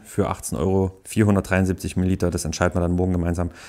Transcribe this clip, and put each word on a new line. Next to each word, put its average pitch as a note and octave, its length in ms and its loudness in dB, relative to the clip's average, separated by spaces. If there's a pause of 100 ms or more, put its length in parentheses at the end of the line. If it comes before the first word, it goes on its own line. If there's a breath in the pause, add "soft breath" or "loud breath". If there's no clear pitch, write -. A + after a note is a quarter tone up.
für - 240 -2
achtzehn - 300 -6
Euro F#2+ 460 0
vierhundertdreiundsiebzig F#2+ 920 2
Milliliter, F#2 340 0
das E2+ 140 -4
entscheiden F2 320 -2
wir F2 60 2
dann E2+ 100 0
morgen F#2 200 0
gemeinsam E2+ 400 -2 (160 loud breath)